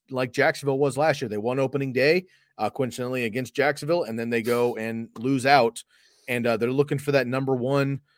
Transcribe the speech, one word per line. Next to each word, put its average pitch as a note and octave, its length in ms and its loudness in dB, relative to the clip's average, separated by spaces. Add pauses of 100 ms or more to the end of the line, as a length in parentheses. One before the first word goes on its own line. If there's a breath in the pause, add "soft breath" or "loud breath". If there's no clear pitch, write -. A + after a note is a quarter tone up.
like B2+ 200 -4
Jacksonville C#3 480 0
was C#3 200 0
last C#3+ 240 2
year. A#2+ 60 -4
They G#2 100 -4
won B2 200 -2
opening C3+ 340 -2
day, D3+ 340 2 (320 soft breath)
uh, G#2+ 100 -2
coincidentally B2+ 560 -4
against A#2 300 -6
Jacksonville, D3 480 0
and A2+ 160 -6
then A#2 100 -4
they A#2 140 0
go A#2+ 340 2
and A2+ 320 -6 (100)
lose C3 280 -2
out. C3 360 4 (460 soft breath)
And, A#2+ 180 -2
uh, A#2 120 2
they're A#2+ 120 0
looking C#3+ 280 0
for C#3+ 140 -2
that C3 140 2
number C3+ 280 -2
one C#3 460 0 (180)